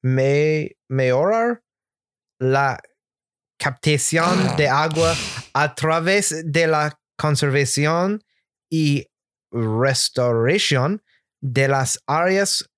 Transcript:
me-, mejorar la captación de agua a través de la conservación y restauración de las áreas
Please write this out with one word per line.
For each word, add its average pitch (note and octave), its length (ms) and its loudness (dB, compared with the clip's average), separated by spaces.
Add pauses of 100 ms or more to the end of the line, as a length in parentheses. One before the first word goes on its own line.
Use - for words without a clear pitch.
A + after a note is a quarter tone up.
me-, C#3+ 720 0 (140)
mejorar E3+ 720 0 (800)
la C3 380 0 (800)
captación D#3 960 0
de D3 120 2
agua D#3+ 460 2 (400)
a C#3+ 200 0
través E3 760 0
de E3 160 2
la D3+ 320 -2 (200)
conservación D3+ 1040 0 (480)
y D3 360 0 (460)
restauración B2+ 1500 0 (400)
de C3+ 260 0
las C3+ 300 0 (100)
áreas F#3 680 0